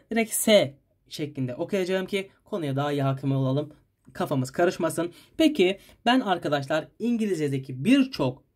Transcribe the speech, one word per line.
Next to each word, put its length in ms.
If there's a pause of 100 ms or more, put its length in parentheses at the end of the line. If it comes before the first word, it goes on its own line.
(120)
Direkt 220
S 440 (320)
şeklinde 460
okuyacağım 500
ki 240 (140)
konuya 320
daha 160
iyi 120
hakim 280
olalım. 420 (400)
Kafamız 380
karışmasın. 600 (240)
Peki 420 (260)
ben 140
arkadaşlar 680 (120)
İngilizce'deki 840
birçok 580 (120)